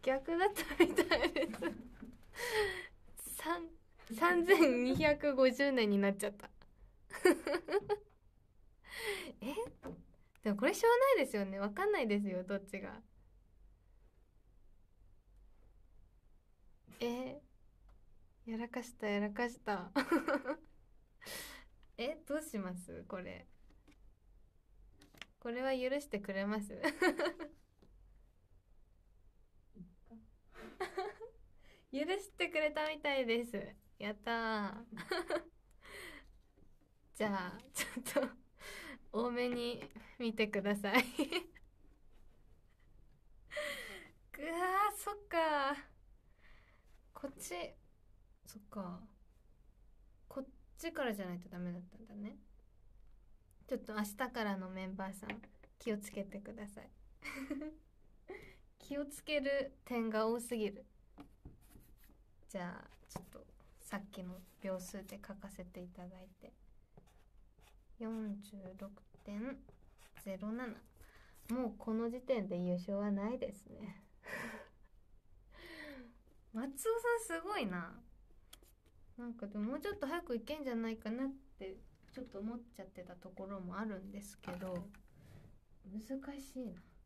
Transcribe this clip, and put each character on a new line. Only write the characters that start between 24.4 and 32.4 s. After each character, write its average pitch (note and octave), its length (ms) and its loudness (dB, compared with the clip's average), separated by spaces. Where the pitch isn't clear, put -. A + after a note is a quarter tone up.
こ A#3+ 100 -4
れ B3 120 -2
は C4 100 4
許 B3+ 280 2
し C#4+ 80 -12
て G3+ 120 -2
く G3 120 -6
れ G3 140 0
ま G#3+ 140 2
す？ G#3 140 -6
<laughs> - 60 -10
許 C4 60 0
し F4+ 340 0
て E4+ 160 0